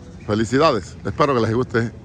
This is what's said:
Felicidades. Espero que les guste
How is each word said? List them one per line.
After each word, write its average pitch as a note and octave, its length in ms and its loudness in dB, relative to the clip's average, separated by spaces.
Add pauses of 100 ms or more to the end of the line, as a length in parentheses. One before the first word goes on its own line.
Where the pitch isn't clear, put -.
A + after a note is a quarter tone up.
(280)
Felicidades. A2+ 760 2
Espero C#3 300 2
que B2 60 2
les A2 140 0
guste A#2+ 360 0 (140)